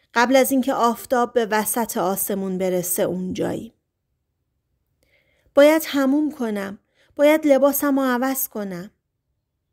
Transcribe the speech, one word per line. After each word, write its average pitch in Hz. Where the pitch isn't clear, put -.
قبل 240
از 262
اینکه 262
آفتاب 240
به 233
وسط 214
آسمون 190
برسه 185
اونجایی. 180
باید 311
حموم 277
کنم. 208
باید 302
لباسم 277
رو 269
عوض 254
کنم. 196